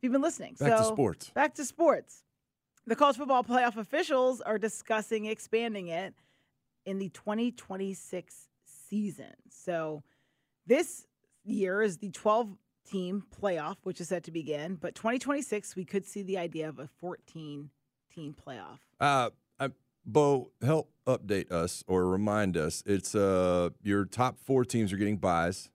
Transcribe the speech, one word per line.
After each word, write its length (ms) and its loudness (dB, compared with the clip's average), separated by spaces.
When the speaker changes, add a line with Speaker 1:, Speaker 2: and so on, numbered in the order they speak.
Speaker 1:
you've 120 0
been 100 2
listening. 360 -4
Speaker 2:
Back 180 6
to 80 6
Speaker 1:
So, 80 0
Speaker 2:
sports. 420 0
Speaker 1:
back 180 2
to 100 -8
sports. 600 2
The 80 0
college 220 4
football 260 2
playoff 340 2
officials 640 0
are 160 -2
discussing 720 -2
expanding 640 -4
it 260 -6
in 100 -4
the 120 -4
twenty 420 -2
twenty-six 960 -8
season. 460 -4
So 540 -4
this 380 2
year 400 0
is 160 -2
the 100 -10
twelve-team 1160 -2
playoff, 440 -2
which 180 -8
is 60 -10
set 160 -4
to 80 -14
begin. 420 -6
But 220 -8
twenty 240 -2
twenty-six, 560 -4
we 100 -6
could 220 -4
see 160 -10
the 160 -4
idea 280 -6
of 120 -12
a 100 -14
fourteen-team 1400 -14
playoff. 360 -14
Speaker 2:
Uh, 300 4
I, 100 -2
Bo, 420 6
help 260 2
update 460 0
us 340 -2
or 220 4
remind 500 2
us. 300 -2
It's, 260 0
uh, 560 4
your 220 2
top 340 -2
four 260 2
teams 260 0
are 60 -4
getting 200 0
byes 580 0